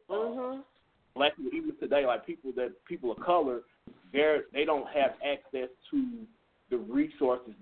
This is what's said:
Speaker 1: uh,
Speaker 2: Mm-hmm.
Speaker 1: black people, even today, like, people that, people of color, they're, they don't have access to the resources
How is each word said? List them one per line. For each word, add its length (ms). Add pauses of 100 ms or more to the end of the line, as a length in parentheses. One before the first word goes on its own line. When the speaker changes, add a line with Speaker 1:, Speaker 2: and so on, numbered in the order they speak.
(120)
Speaker 1:
uh, 40
Speaker 2:
Mm-hmm. 460 (540)
Speaker 1:
black 220
people, 180
even 220
today, 300
like, 200
people 260
that, 200 (140)
people 240
of 100
color, 420 (500)
they're, 400
they 120
don't 240
have 240 (120)
access 440 (220)
to 360 (440)
the 80
resources 840